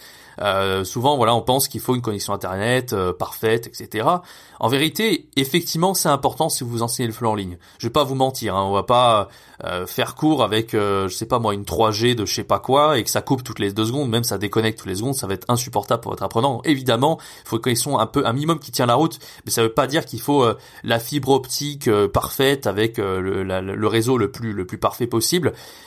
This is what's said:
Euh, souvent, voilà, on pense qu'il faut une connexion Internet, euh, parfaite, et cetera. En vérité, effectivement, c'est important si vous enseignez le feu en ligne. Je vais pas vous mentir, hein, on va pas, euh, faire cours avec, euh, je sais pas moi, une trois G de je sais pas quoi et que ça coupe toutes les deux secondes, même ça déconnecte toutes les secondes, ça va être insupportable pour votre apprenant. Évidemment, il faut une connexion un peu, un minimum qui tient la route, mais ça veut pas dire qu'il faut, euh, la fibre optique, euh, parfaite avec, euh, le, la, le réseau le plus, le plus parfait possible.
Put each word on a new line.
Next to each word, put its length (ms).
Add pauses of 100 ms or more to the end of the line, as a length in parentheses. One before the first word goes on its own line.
(420)
Euh, 420
souvent, 340
voilà, 180
on 60
pense 260
qu'il 120
faut 140
une 80
connexion 320
Internet, 580
euh, 220
parfaite, 540
et 60
cetera. 500 (360)
En 100
vérité, 680
effectivement, 580
c'est 160
important 400
si 140
vous 180
enseignez 260
le 60
feu 140
en 80
ligne. 220 (200)
Je 100
vais 40
pas 120
vous 120
mentir, 400
hein, 80
on 80
va 120
pas, 460 (340)
euh, 220
faire 300
cours 280
avec, 300
euh, 340
je 80
sais 100
pas 140
moi, 140
une 120
trois 260
G 240
de 100
je 80
sais 100
pas 160
quoi 380
et 60
que 60
ça 120
coupe 220
toutes 160
les 120
deux 140
secondes, 240
même 140
ça 140
déconnecte 420
toutes 80
les 80
secondes, 200
ça 120
va 60
être 160
insupportable 520
pour 100
votre 120
apprenant. 400
Évidemment, 560 (240)
il 60
faut 80
une 40
connexion 380
un 80
peu, 180
un 80
minimum 260
qui 120
tient 140
la 100
route, 240 (260)
mais 60
ça 120
veut 100
pas 140
dire 180
qu'il 160
faut, 220
euh, 140 (260)
la 160
fibre 300
optique, 580
euh, 200
parfaite 600
avec, 320
euh, 200
le, 240
la, 180
le 260
réseau 300
le 140
plus, 220
le 120
plus 120
parfait 300
possible. 460 (340)